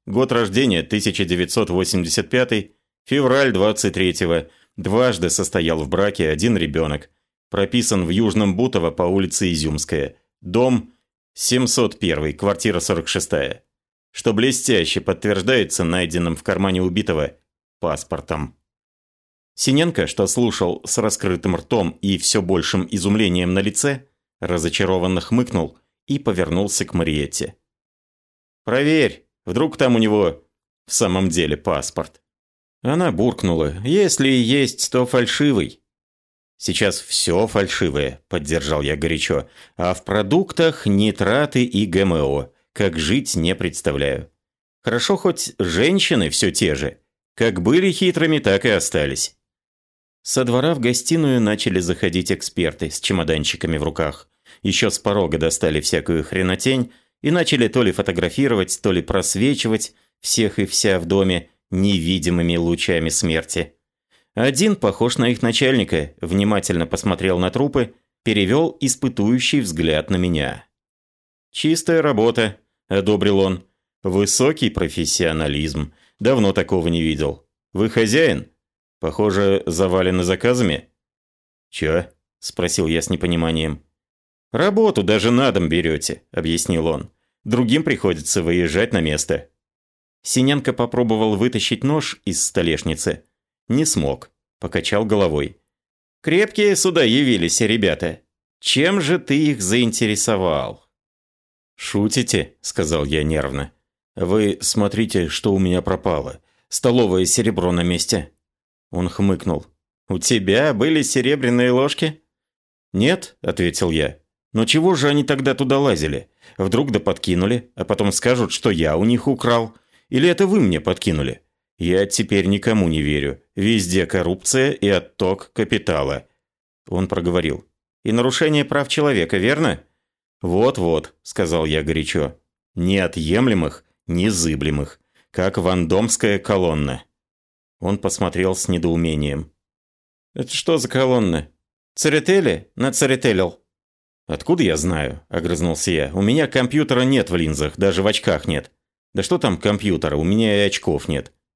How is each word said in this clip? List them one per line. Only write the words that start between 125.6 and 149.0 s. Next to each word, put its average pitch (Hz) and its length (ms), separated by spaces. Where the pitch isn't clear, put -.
Он 92 180
проговорил. 85 580
"И 110 80
нарушение 135 540
прав 143 240
человека, 110 480
верно?" 123 440
"Вот-вот", 90 800
сказал 82 420
я 76 160
горячо. 73 560
"Неотъемлемых, 90 1080
незыблемых, 82 920
как 95 260
вандомская 95 840
колонна". 78 640
Он 98 180
посмотрел 92 560
с - 140
недоумением. 82 840
"Это - 180
что 160 240
за 123 120
колонна? 113 600
Церетели 156 800
нацеретелил?" 123 840
"Откуда 160 360
я 80 140
знаю?" 76 520
огрызнулся 85 640
я. 73 220
"У 95 80
меня 135 260
компьютера 131 540
нет 131 280
в 87 60
линзах, 78 420
даже 95 260
в 101 40
очках 98 400
нет. 73 240